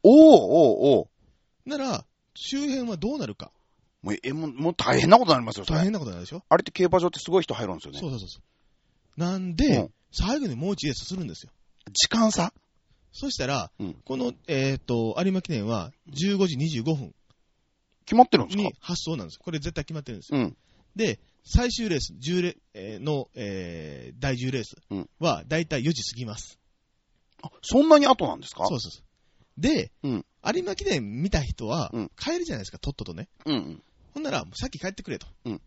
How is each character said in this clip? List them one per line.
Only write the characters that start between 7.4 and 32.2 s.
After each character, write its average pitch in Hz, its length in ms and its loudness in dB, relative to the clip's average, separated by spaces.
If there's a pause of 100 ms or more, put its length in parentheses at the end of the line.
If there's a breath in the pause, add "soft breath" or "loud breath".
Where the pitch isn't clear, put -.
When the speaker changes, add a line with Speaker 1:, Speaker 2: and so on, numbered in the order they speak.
Speaker 1:
い - 20 -6
人 - 100 -8
入 107 140 -6
る 95 60 -8
ん 82 40 -10
で 73 40 -16
す - 60 -18
よ 71 40 -16
ね。 71 80 -14
Speaker 2:
そ 175 80 -8
う - 40 -6
そ 131 40 -8
う 113 40 -10
そ 95 60 -14
う 92 40 -20
そ - 100 -20
う。 - 800 -20
な 175 180 -4
ん 185 200 -6
で、 233 200 4
Speaker 1:
う - 60 2
ん。 - 100 -10 (180)
Speaker 2:
最 220 280 -2
後 269 80 -4
に 139 80 -6
も 151 140 -4
う 202 40 -2
一 - 120 -8
レ 147 80 -2
ー - 20 -4
ス - 100 -12
す 185 100 -10
る 185 100 -8
ん - 20 -10
で 82 80 -12
す - 100 -20
よ。 - 60 -20 (400)
Speaker 1:
時 - 160 0
間 226 240 2
差？ 175 220 -2 (580)
Speaker 2:
そ - 180 -10
し - 80 -8
た 127 100 -4
ら、 123 300 -4
Speaker 1:
う 110 60 -8
ん。 90 100 -8 (120)
Speaker 2:
こ 131 100 -8
の、 131 180 -4 (140)
え 135 280 -2
ー - 20 -10
と、 113 420 -4
有 190 120 0
馬 185 100 -2
記 - 100 -12
念 107 160 -4
は 107 240 -4 (160)
十 170 300 -2
五 190 100 2
時 151 100 -4
二 151 120 -2
十 135 120 -4
五 156 140 -2
分 120 180 -12 (920)
Speaker 1:
決 - 100 -2
ま 240 80 10
っ - 60 6
て 214 80 4
る 117 80 2
ん - 20 -16
で - 60 -8
す 196 40 -2
か？ 208 60 -2
Speaker 2:
に - 160 -4
発 - 300 -8
送 160 80 -6
な 98 80 -10
ん - 20 -16
で 76 40 -18
す - 40 -20
よ。 - 80 -20
こ 180 80 -10
れ 156 80 -6
絶 156 140 -8
対 151 100 -6
決 160 100 -12
ま 156 60 -8
っ 143 40 -14
て 123 100 -14
る 98 60 -14
ん - 20 -18
で - 40 -20
す - 80 -6
よ。 143 60 2
Speaker 1:
う 123 40 2
ん。 90 140 -4 (380)
Speaker 2:
で、 196 240 -2 (240)
最 247 260 2
終 226 200 -4
レ 165 80 0
ー - 20 -2
ス、 85 200 -8
十 170 220 -2
レ-、 175 160 -6 (160)
え 104 280 -14
ー、 - 20 -12
の、 143 320 -4
え 82 760 -10
ー、 - 60 -20
第 135 180 -4
十 123 140 -4
レ 131 100 -4
ー - 20 -8
ス - 140 -16 (420)
は、 143 220 -2
Speaker 1:
う - 20 -18
ん。 - 60 -20
Speaker 2:
だ 156 100 -2
い 165 80 -6
た 151 100 -4
い 117 60 -4
四 151 80 2
時 123 180 -6
過 113 80 -14
ぎ 123 80 -10
ま 107 120 -12
す。 - 200 -18 (840)
Speaker 1:
あ、 - 60 -16 (140)
そ 269 200 4
ん 320 60 4
な 302 100 10
に 285 80 4
後 247 200 2
な 92 100 -4
ん - 20 -16
で - 80 -18
す - 80 -18
か？ 82 100 -4
Speaker 2:
そ 120 100 0
う 151 40 -4
そ - 80 -10
う - 40 -16
そ - 100 -20
う。 - 600 -20
で、 269 300 0 (120)
Speaker 1:
う 143 60 -4
ん。 110 160 -4 (300)
Speaker 2:
有 370 60 -2
馬 370 160 -8
記 - 80 -10
念 127 360 -4
見 190 80 -2
た 165 120 0
人 120 260 -6
は、 135 240 -4
Speaker 1:
う 117 120 -6
ん。 - 140 -10
Speaker 2:
帰 330 220 -4